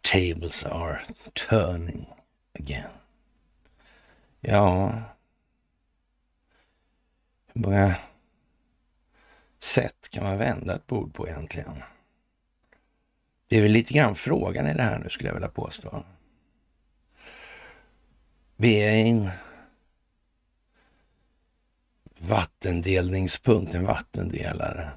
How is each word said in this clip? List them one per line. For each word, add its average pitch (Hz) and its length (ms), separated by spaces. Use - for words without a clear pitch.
Tables 85 500
are 82 360
turning 85 580
again. 69 300
Ja. 98 540
Hur - 160
många 98 340
sätt - 500
kan 107 140
man 98 140
vända 104 380
ett - 120
bord - 260
på 87 140
egentligen? 80 560
Det 110 100
är 110 40
väl 107 100
lite 117 220
grann 135 220
frågan - 520
i 151 60
det 127 100
här - 160
nu, - 100
skulle - 200
jag - 40
vilja - 160
påstå. - 540
Vi 107 280
är 107 120
i 110 140
en 107 200
vattendelningspunkt, 92 1500
en 87 120
vattendelare. - 1120